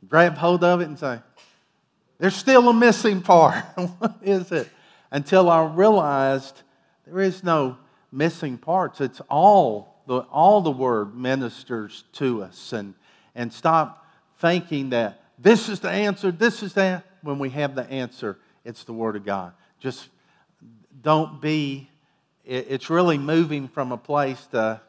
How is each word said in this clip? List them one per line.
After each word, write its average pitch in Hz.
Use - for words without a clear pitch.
Grab 165
hold 170
of 175
it 170
and 143
say, 123
"There's 190
still 247
a 240
missing 226
part." 165
<laughs> 180
What 226
is 190
it? 160
Until 175
I 165
realized 151
there 170
is 190
no 147
missing 151
parts. 165
It's 135
all 151
the, 127
all 185
the 165
Word 117
ministers 123
to 120
us. -
And, 101
and 117
stop -
thinking 170
that 117
this 214
is 202
the 180
answer, 196
this 220
is 196
that. 185
When 143
we 139
have 139
the 123
answer, 127
it's 117
the 117
Word 113
of 101
God. 95
Just -
don't 151
be, 143
it, 127
it's 131
really 170
moving 151
from 127
a 123
place 139
to 110